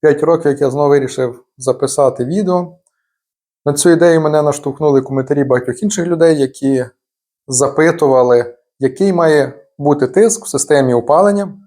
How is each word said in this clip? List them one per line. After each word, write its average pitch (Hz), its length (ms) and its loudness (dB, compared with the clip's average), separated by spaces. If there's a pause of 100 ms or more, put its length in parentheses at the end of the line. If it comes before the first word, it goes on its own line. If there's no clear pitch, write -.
п'ять 147 220 2
років, 160 280 0
як 139 100 -4
я 139 100 0
знову 143 180 -2
вирішив 131 560 -2 (140)
записати 131 640 -2
відео. 180 540 -4 (840)
На 147 80 -2
цю 160 180 2
ідею 165 300 4
мене 151 220 0
наштовхнули 143 600 -2
коментарі 135 420 -4
багатьох 123 380 -2
інших 196 240 -4
людей, 165 340 2
які 135 460 -2 (600)
запитували, 131 1080 2 (240)
який 160 340 0
має 156 540 0 (120)
бути 143 280 0
тиск 220 380 0
в - 40 -14
системі 135 460 0
опалення 190 600 0 (120)